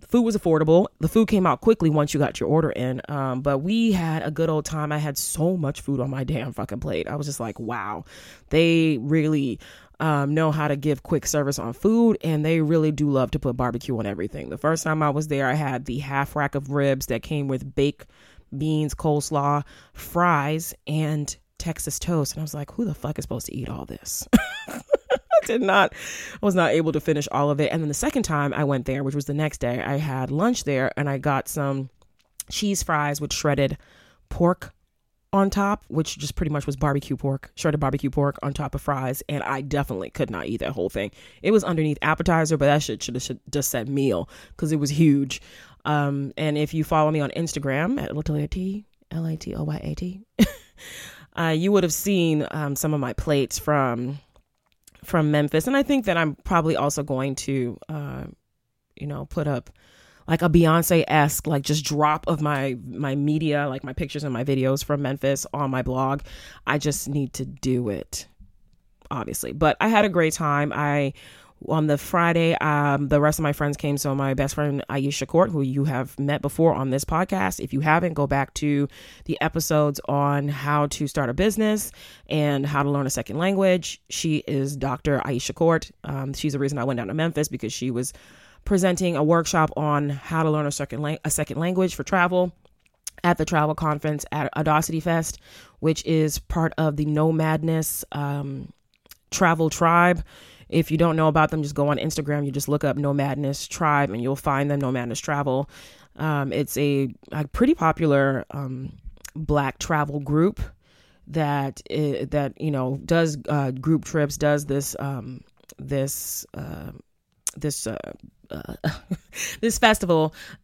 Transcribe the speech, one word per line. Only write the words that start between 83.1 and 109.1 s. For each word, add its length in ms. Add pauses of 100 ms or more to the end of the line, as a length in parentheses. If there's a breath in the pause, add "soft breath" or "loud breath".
second 300
language. 720
She 280 (100)
is 300
Doctor 480
Aisha 280
Court. 380 (140)
Um, 280
she's 200
the 60
reason 180
I 80
went 120
down 100
to 60
Memphis, 360
because 240
she 180
was 220 (500 loud breath)
presenting 540
a 60
workshop 520
on 340
how 340
to 60
learn 160
a 60
second 300
lang-, 240
a 40
second 300
language 360
for 80
travel 500 (680)
at 140
the 80
travel 300
conference 560
at 240
Audacity 460
Fest, 380 (400 loud breath)
which 260
is 340
part 380
of 180
the 100
Nomadness, 1080
um, 580 (580)
travel 400
tribe. 540 (440 loud breath)
If 240
you 60
don't 180
know 120
about 220
them, 140
just 100
go 140
on 100
Instagram. 480
You 60
just 160
look 160
up 120
Nomadness 720
Tribe 440
and 100
you'll 140
find 340
them, 120
Nomadness 380
Travel. 480 (480 loud breath)
Um, 380
it's 240
a, 340 (200)
a 160
pretty 260
popular, 800
um, 420 (420)